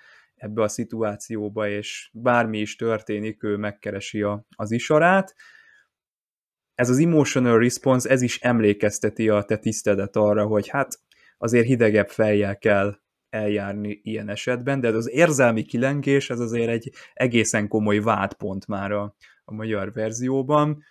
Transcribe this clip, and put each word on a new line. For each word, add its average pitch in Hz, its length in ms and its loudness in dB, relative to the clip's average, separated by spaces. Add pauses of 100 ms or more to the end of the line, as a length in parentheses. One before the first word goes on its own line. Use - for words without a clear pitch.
(340)
ebbe 107 280 -6
a 104 60 0
szituációba, 107 1000 -6
és - 440 -10
bármi 117 460 0
is 107 180 -6
történik, 110 680 -6
ő 104 140 -2
megkeresi 104 640 -6
a, 104 240 -4 (100)
az 107 140 -8
Isarát. 165 640 2 (1400)
Ez 123 140 0
az 127 100 4
emotional 139 600 4
response, 123 520 2
ez 131 120 4
is 120 160 -2
emlékezteti 107 880 0
a 104 140 4
te 107 140 -2
tisztedet 101 600 -2
arra, 104 300 2
hogy 107 220 0
hát - 320 -4 (420)
azért 117 240 2
hidegebb 110 420 4
fejjel 104 500 0
kell 101 400 2 (300)
eljárni 104 760 -4
ilyen 110 260 -8
esetben, 123 520 -4
de 120 80 0
az 113 220 -2
érzelmi 131 520 4
kilengés, 135 680 0
ez 120 100 -4
azért 117 280 -2
egy 117 240 -4 (220)
egészen 117 540 2
komoly 107 300 2
vádpont 101 680 -2
már 101 260 -6
a, 104 220 -6 (300)
a 107 100 -16
magyar 107 380 -6
verzióban. 135 1000 0